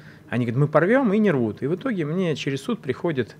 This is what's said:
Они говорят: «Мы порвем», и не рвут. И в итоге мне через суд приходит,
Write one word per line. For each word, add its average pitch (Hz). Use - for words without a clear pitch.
Они 120
говорят: 117
«Мы 147
порвем», 190
и 220
не 208
рвут. 117
И 123
в 165
итоге 185
мне 165
через 139
суд -
приходит, 135